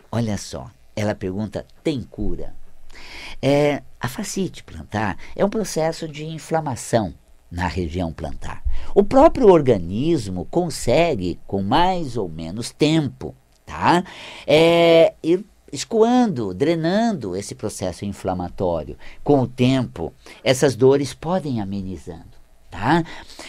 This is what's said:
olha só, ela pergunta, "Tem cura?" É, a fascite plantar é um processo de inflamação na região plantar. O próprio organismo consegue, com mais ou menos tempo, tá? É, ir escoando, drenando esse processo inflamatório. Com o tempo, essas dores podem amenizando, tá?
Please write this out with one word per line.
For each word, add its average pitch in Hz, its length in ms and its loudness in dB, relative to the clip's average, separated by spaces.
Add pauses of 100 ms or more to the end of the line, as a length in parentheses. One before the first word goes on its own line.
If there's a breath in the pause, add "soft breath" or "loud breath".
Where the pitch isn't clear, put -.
(120)
olha 107 260 -2
só, 78 320 -12 (280)
ela 104 180 -2
pergunta, 95 500 -6 (160)
"Tem 143 220 -2
cura?" - 500 -4 (880 loud breath)
É, 143 400 2 (180)
a - 80 -6
fascite - 560 -6
plantar 95 540 -6 (180 loud breath)
é - 80 0
um 202 60 2
processo 165 580 -4
de 151 180 -10
inflamação 151 880 -2 (380)
na 87 160 -2
região 85 440 -4
plantar. - 520 -8 (300 loud breath)
O 202 100 6
próprio 269 440 6
organismo 113 1000 2
consegue, 139 1000 0
com 98 140 -4
mais 147 560 0
ou 95 120 -4
menos 82 420 -10
tempo, 147 640 0 (300)
tá? 180 380 2 (420 loud breath)
É, 165 680 6 (100)
ir 180 220 2 (260)
escoando, 214 800 2
drenando 160 800 0
esse 101 200 -6
processo 98 500 -6
inflamatório. 87 920 -4 (260 loud breath)
Com 143 180 4
o 120 60 0
tempo, 127 640 0 (300 loud breath)
essas 131 320 2
dores 135 380 4
podem 151 460 -4
amenizando, 92 760 -10 (400)
tá? 143 280 2 (460 loud breath)